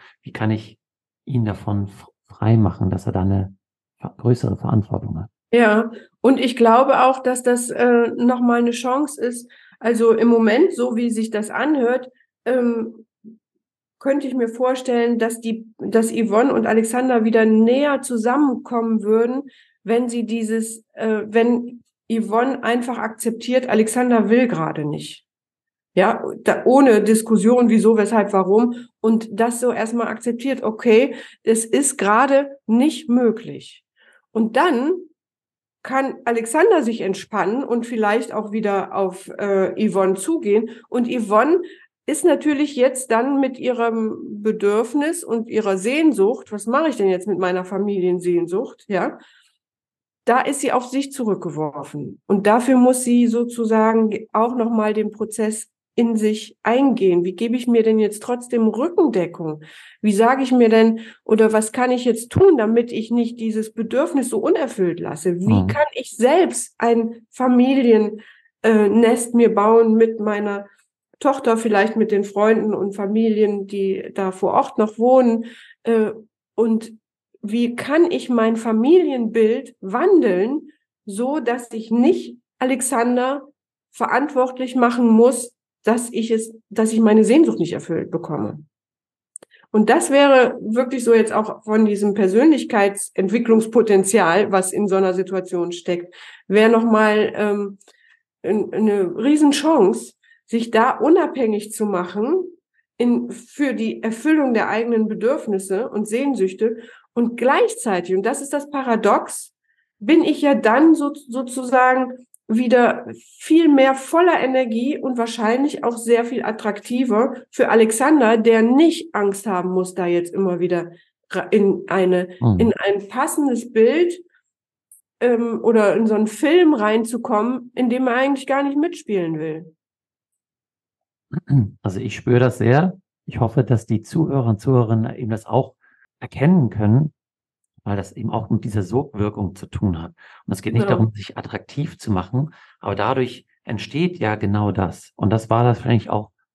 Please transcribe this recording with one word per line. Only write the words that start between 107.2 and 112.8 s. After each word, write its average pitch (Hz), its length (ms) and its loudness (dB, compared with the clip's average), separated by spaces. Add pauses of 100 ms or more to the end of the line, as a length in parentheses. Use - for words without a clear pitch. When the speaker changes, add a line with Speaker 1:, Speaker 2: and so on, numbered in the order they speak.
Speaker 2:
gleichzeitig, 233 800 0
und 190 80 0
das 262 180 -4
ist 277 120 -14
das 285 180 -6
Paradox, 240 800 -2 (460)
bin 302 240 4
ich - 180 -2
ja 277 140 4
dann 285 400 4
so, 285 180 -2
sozusagen 254 1000 0 (340)
wieder 233 580 2 (320)